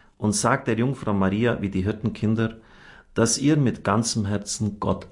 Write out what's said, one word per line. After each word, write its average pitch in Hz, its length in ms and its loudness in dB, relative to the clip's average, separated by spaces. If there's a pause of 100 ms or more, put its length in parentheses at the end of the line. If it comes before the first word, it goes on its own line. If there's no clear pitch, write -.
(180)
und 104 140 0
sagt 123 340 0
der 113 100 0
Jungfrau 120 380 -2
Maria 101 480 2
wie 98 80 -2
die 95 120 -2
Hirtenkinder, 110 760 -2 (580)
dass 113 240 2
ihr 147 180 4
mit 131 280 0
ganzem 107 420 0
Herzen 101 540 -4
Gott 95 300 -2